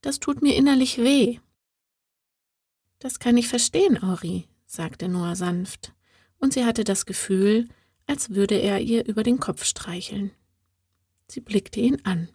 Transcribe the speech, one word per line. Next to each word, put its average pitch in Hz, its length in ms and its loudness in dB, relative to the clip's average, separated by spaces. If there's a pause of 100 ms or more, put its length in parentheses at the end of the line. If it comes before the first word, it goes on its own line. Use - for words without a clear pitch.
Das 277 180 -4
tut 285 220 -2
mir 285 160 4
innerlich 262 400 4
weh." 240 420 4 (1600)
"Das - 200 -8
kann 240 180 2
ich 240 100 2
verstehen, 320 540 2
Henri", 180 480 -4 (160)
sagte - 440 -8
Noah 175 280 -4
sanft, 180 560 -6 (460)
und 269 160 2
sie 247 100 0
hatte 233 180 0
das 196 220 -2
Gefühl, 202 640 0 (380)
als 277 240 -6
würde 202 260 0
er 196 240 0
ihr 226 260 0
über 214 160 -2
den 240 160 2
Kopf - 260 -6
streicheln. 196 680 -8 (1000)
Sie 254 120 -12
blickte - 360 -4
ihn 269 260 2
an. 170 300 -4